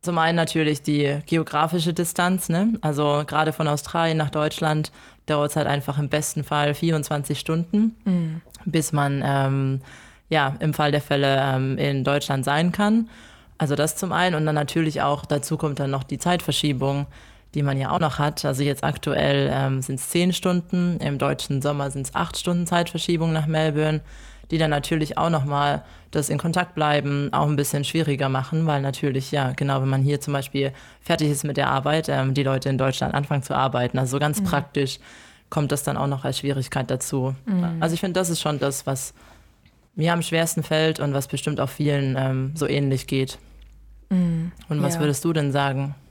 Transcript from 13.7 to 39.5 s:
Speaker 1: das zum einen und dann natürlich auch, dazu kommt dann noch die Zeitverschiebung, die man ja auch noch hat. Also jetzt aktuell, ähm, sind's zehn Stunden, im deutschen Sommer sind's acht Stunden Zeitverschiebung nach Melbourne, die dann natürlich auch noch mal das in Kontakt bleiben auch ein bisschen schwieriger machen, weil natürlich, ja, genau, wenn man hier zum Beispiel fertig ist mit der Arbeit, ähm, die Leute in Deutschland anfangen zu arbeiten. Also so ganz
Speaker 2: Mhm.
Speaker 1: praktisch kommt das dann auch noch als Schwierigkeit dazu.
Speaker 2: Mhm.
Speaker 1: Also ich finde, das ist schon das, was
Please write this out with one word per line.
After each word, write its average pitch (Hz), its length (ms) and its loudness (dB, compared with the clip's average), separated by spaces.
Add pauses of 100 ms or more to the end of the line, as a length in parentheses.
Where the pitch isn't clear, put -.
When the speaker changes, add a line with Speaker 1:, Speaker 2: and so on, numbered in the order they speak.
Speaker 1:
das 151 200 0
zum 180 160 -4
einen 175 220 2
und 156 100 0
dann 151 100 2
natürlich 151 460 0
auch, 143 240 0
dazu 147 320 -2
kommt 151 240 -2
dann 139 100 0
noch 135 140 -2
die 139 140 -8
Zeitverschiebung, 143 880 0 (480)
die 147 80 0
man 139 160 0
ja 135 100 -2
auch - 120 0
noch 151 180 0
hat. 151 260 0
Also 139 180 0
jetzt 139 220 0
aktuell, 139 680 2
ähm, 135 300 0
sind's 131 300 -6
zehn 175 240 4
Stunden, 175 640 0
im 143 180 -2
deutschen 139 460 0
Sommer 143 280 0
sind's 139 240 -6
acht - 240 -2
Stunden 175 280 0
Zeitverschiebung 170 680 0
nach 156 140 0
Melbourne, 156 560 2 (480)
die 165 80 0
dann 156 120 2
natürlich 147 480 0
auch 165 120 2
noch 151 140 2
mal 143 400 0 (260)
das 151 180 0
in 147 100 0
Kontakt 170 360 -2
bleiben 143 580 0
auch 147 160 2
ein 151 80 2
bisschen 143 280 0
schwieriger 143 440 0
machen, 131 380 0
weil 147 160 2
natürlich, 135 500 -2
ja, 135 200 0
genau, 139 300 0
wenn 135 60 0
man 135 140 2
hier 143 180 2
zum 143 120 -4
Beispiel 139 400 -2 (280)
fertig 156 300 2
ist 143 140 -2
mit 143 120 -2
der 139 140 2
Arbeit, 147 380 0
ähm, 135 260 0
die 143 80 2
Leute 135 260 0
in 135 100 0
Deutschland 131 360 0
anfangen 139 280 0
zu 135 120 -6
arbeiten. 127 440 0
Also 127 140 0
so 139 80 0
ganz 151 200 0
Speaker 2:
Mhm. 196 40 -2
Speaker 1:
praktisch 143 540 -2 (520)
kommt 147 220 0
das 147 100 -2
dann 139 140 -2
auch 143 100 0
noch 139 180 -4
als 131 140 -2
Schwierigkeit 139 520 -2
dazu. 131 440 -2 (120)
Speaker 2:
Mhm. 175 340 0
Speaker 1:
Also 170 140 2
ich 165 60 -4
finde, 185 200 -2
das 170 100 0
ist 165 100 -2
schon 151 180 0
das, 139 280 -2
was 135 280 -4 (840)